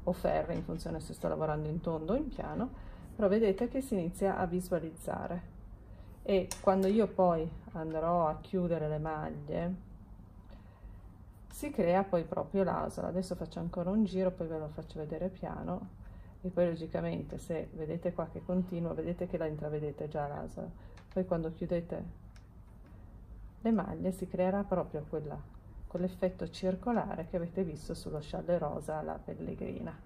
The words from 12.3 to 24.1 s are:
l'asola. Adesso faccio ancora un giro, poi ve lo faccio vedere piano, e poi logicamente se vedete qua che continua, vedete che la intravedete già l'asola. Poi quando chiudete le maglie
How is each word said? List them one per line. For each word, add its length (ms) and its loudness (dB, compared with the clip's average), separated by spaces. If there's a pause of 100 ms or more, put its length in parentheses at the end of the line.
l'asola. 440 0
Adesso 280 -2
faccio 240 -6
ancora 300 -2
un 160 6
giro, 260 2
poi 160 -4
ve 100 -2
lo 160 -4
faccio 260 -8
vedere 300 -2
piano, 720 -6 (420)
e 80 -2
poi 180 6
logicamente 720 -2
se 360 -4
vedete 400 -2
qua 180 -2
che 120 -8
continua, 500 0
vedete 340 -2
che 100 -2
la 80 0
intravedete 640 -2
già 200 -2
l'asola. 420 -6 (440)
Poi 120 4
quando 280 2
chiudete 500 -2 (1600)
le 100 4
maglie 400 2